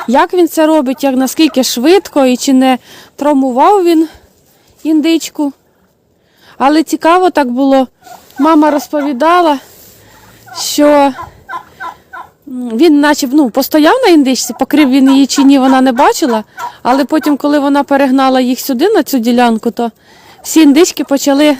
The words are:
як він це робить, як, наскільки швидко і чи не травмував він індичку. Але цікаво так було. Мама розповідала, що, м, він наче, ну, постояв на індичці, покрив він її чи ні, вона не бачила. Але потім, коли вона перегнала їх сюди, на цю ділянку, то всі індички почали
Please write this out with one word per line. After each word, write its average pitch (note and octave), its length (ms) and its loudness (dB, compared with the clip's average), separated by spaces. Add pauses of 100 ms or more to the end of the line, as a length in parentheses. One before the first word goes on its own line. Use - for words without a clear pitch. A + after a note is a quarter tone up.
як D4+ 260 0
він F4+ 140 2
це D#4 200 -2
робить, C#4 360 -2
як, C4+ 120 -2
наскільки C4 480 0
швидко C#4+ 640 0
і B3 120 0
чи C#4 160 -2
не C4 240 2 (380)
травмував C#4+ 680 0
він D#4+ 240 2 (760)
індичку. D4+ 680 -2 (1040)
Але D4+ 260 2
цікаво E4+ 460 0
так C4+ 220 -2
було. C4+ 360 0 (520)
Мама D4+ 320 2
розповідала, D4 880 -2 (960)
що, - 300 -2
м, C#4+ 260 2 (1600)
він D4 220 4
наче, D4 320 0
ну, C#4+ 180 0
постояв D4+ 460 0 (100)
на F#4+ 40 4
індичці, C4 500 0
покрив D4 300 0
він C4+ 220 2
її C4+ 160 2
чи - 160 0
ні, C#4 160 4
вона C4 220 2
не C4 100 2
бачила. B3+ 520 0 (400)
Але C4+ 220 0
потім, D4+ 320 -2
коли D4 220 -2
вона C#4 240 0
перегнала C4+ 580 0
їх B3 180 -2
сюди, C#4 300 -2
на G4 140 2
цю - 140 -4
ділянку, A#3 540 0
то A#3 200 -6 (520)
всі - 180 0
індички D4+ 420 2
почали C#4+ 560 0